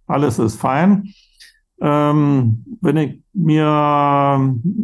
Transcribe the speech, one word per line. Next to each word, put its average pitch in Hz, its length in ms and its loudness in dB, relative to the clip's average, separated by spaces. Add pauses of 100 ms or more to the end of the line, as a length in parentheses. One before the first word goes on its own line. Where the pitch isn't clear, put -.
alles 139 320 0
ist 113 160 -2
fein. 185 580 0 (680)
Ähm, 147 840 0 (160)
wenn 143 160 0
ich 143 240 -4 (120)
mir, 147 1200 0 (300)